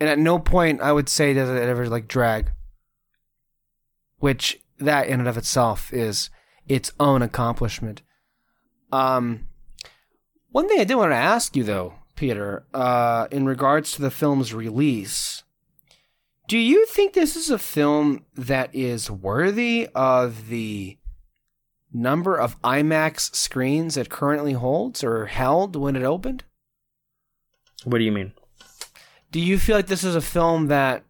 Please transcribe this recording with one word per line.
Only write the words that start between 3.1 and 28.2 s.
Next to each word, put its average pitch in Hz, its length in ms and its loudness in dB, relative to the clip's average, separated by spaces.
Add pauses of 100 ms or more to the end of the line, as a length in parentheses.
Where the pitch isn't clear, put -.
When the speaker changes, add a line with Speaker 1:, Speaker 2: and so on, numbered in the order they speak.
Speaker 1:
Which, - 420 0 (180)
that 143 300 2
in 131 120 0
and 123 80 0
of 113 80 -2
itself 117 560 0
is 113 380 -4 (380)
its 131 320 -2
own 139 220 4
accomplishment. 117 800 -4 (880)
Um, 127 560 0 (1000)
one 320 180 0
thing 415 120 4
I 214 40 4
did 208 100 0
wanna 190 220 4
ask 180 400 0
you, 127 80 0
though, 95 300 -4 (200)
Peter, 104 580 -4
uh, 120 600 0
in 139 140 0
regards 139 460 2
to 139 100 -8
the 139 80 0
film's 135 440 0
release, 113 880 -2 (1080)
do 214 80 2
you 277 300 6
think 392 260 0
this 330 240 2
is 320 140 -4
a 233 80 0
film 147 680 0 (100)
that 127 400 -4
is 120 360 -4
worthy 190 840 -2
of 123 540 0
the 107 480 -8 (960)
number 151 440 0
of 120 260 -2
imax 156 720 0
screens 147 640 -2
it 123 120 -4
currently 147 460 -2
holds 143 500 -2
or 113 220 -2
held 160 500 0
when 139 200 -2
it 127 60 -2
opened? 185 420 -4 (1400)
Speaker 2:
What 123 140 0
do 113 60 4
you 110 80 0
mean? 101 200 -6 (960)